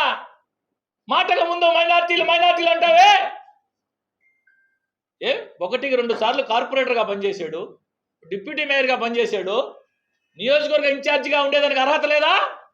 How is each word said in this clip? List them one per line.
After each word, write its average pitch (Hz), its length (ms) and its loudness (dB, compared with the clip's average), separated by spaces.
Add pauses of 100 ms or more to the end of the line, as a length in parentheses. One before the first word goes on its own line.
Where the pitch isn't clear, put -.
(1080)
మాటకు 349 360 0
ముందు 339 200 -2
మైనారిటీలు, 339 600 2
మైనారిటీలు 339 460 2
అంటావే. 339 420 6 (2000)
ఏ, 277 240 -4 (140)
ఒకటికి 247 360 -4
రెండు 233 180 -2
సార్లు 247 280 -2
కార్పొరేటర్గా 247 600 -2
పనిచేశాడు, 196 760 -6 (500)
డిప్యూటీ 269 360 -8
మేయర్గా 269 320 0
పనిచేశాడు, 220 840 -4 (560)
నియోజకవర్గ 294 480 0
ఇంచార్జిగా 285 580 0
ఉండేదానికి 277 380 0
అర్హత 294 240 0
లేదా? 311 540 0 (160)